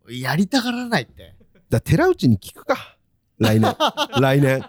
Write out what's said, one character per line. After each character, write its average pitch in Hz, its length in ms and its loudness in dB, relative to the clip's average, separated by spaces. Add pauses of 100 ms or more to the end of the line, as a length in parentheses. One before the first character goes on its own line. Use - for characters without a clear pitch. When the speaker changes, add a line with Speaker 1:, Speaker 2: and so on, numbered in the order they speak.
Speaker 1:
う。 117 60 -18
Speaker 2:
や 131 240 -6
り 190 120 0
た 262 140 -2
が 240 100 -6
ら 247 140 -8
な 220 140 -2
い - 20 -6
っ - 40 -10
て。 - 280 -20 (340)
Speaker 1:
だ、 117 120 0
寺 311 280 2
内 262 200 0
に 110 100 4
聞 - 160 -16
く - 100 -20
か。 - 320 -8 (420)
来 110 220 2
年。 - 160 2 (180)
Speaker 2:
<laughs> 294 260 -4
Speaker 1:
来 135 200 4
年。 135 180 2
Speaker 2:
い - 100 -8